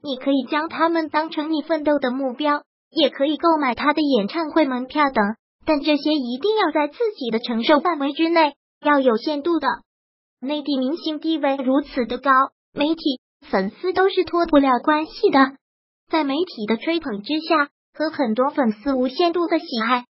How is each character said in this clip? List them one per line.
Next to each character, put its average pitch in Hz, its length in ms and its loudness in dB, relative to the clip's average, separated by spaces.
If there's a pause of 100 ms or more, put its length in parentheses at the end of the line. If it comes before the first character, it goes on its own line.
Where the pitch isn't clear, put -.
你 285 120 -6
可 269 160 -2
以 269 180 0
将 311 180 -2
他 320 220 -2
们 320 200 -2
当 320 200 -2
成 311 220 -4
你 311 100 -2
奋 320 220 -2
斗 294 160 2
的 262 120 -2
目 262 220 -4
标， 294 300 -2 (260)
也 285 200 2
可 277 180 -2
以 302 100 -2
购 330 220 2
买 254 160 -2
他 277 180 0
的 320 80 0
演 254 260 2
唱 311 220 -4
会 311 160 4
门 254 220 -4
票 285 240 0
等， 240 120 2 (420)
但 311 140 2
这 302 160 2
些 294 180 0
一 254 260 -4
定 415 160 0
要 370 160 2
在 302 160 0
自 294 100 -12 (180)
己 240 140 -6
的 226 100 0
承 233 240 -4
受 302 160 6
范 330 200 -2
围 277 140 -2
之 330 160 0
内， 320 240 4 (300)
要 294 160 4
有 247 180 4
限 285 260 -4
度 339 160 0
的。 277 80 -2 (720)
内 294 240 -6
地 285 140 -2
明 262 200 -2
星 311 220 -6
地 320 180 -2
位 277 180 0
如 269 260 0
此 254 260 -4
的 240 100 -6
高， 269 140 0 (420)
媒 302 220 -2
体、 320 60 -18 (480)
粉 196 200 0
丝 359 240 -6
都 381 160 2
是 381 140 0
脱 339 240 0
不 302 100 4
了 262 220 4
关 302 260 0
系 - 240 0
的。 277 100 4 (720)
在 311 140 0
媒 277 120 -2
体 302 300 -4
的 220 120 0
吹 330 220 -2
捧 214 220 -8
之 302 180 -4
下， 311 300 0 (240)
和 - 160 -2
很 226 240 -2
多 254 160 2
粉 285 220 0
丝 277 220 -2
无 254 140 0
限 339 260 0
度 339 140 0
的 330 120 2
喜 320 60 -10 (220)
爱 247 240 0